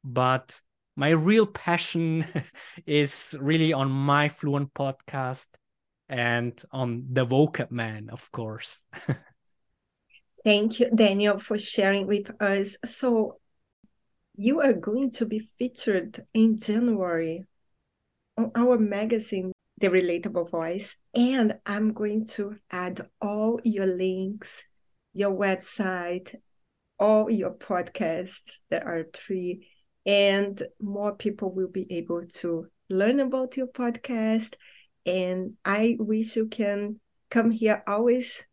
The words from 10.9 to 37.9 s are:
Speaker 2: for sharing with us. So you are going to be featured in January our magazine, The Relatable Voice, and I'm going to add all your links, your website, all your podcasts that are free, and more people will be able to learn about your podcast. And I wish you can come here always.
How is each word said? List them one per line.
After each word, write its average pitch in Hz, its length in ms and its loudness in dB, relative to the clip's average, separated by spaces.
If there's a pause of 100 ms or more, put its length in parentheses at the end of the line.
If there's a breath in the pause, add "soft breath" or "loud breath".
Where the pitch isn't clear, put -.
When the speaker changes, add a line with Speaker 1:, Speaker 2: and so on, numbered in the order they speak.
Speaker 2:
for 208 220 -4
sharing 196 480 0
with 202 240 0 (100)
us. 196 440 0
So 233 540 0 (960)
you 247 260 0
are 269 120 4
going 220 380 -2
to 226 140 -4
be 214 220 -6 (120)
featured 220 760 -4
in 220 240 6
January 190 880 -2 (1120)
our 240 240 4
magazine, 208 720 -2 (260)
The 196 120 2
Relatable 175 600 0
Voice, 170 460 -6 (180)
and 240 520 2
I'm 214 280 0
going 214 320 -2 (120)
to 208 180 -6 (160)
add 180 360 -6 (140)
all 214 420 -2
your 202 220 0
links, 185 800 -4 (500)
your 202 180 0
website, 185 1000 -4 (640)
all 214 320 4
your 190 220 0
podcasts 180 1040 -6 (120)
that 165 160 -2
are 165 280 -4
free, 180 540 -6 (380 soft breath)
and 202 580 4 (160)
more 202 340 -4
people 202 380 -4
will 185 180 -2
be 185 220 -6
able 170 320 -4 (180)
to 170 260 -4 (220)
learn 208 300 2
about 262 380 -2
your 262 100 -4
podcast. 226 880 -2 (500 soft breath)
And 185 480 -2 (120)
I 214 340 2
wish 220 360 -2
you 220 120 0
can 208 520 -4 (300)
come 226 220 4
here 214 360 2
always. 240 640 0